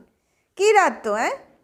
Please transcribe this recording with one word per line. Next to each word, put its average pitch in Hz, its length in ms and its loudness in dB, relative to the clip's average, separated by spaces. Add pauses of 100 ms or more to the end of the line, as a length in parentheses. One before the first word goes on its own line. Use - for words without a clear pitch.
(560)
কি 415 160 2
রাত 359 220 2 (100)
তো, 214 100 -6
অ্যাঁ? 247 180 -4 (320)